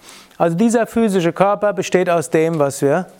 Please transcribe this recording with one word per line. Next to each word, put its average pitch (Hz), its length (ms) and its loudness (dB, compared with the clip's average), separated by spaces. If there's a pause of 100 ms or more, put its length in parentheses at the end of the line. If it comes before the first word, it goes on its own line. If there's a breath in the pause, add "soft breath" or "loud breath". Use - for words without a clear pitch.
(400 loud breath)
Also 170 180 0
dieser 226 300 2
physische 190 440 0
Körper 202 420 0
besteht 170 360 0
aus 143 220 -2
dem, 160 260 0
was 143 240 -2
wir 156 240 0 (140)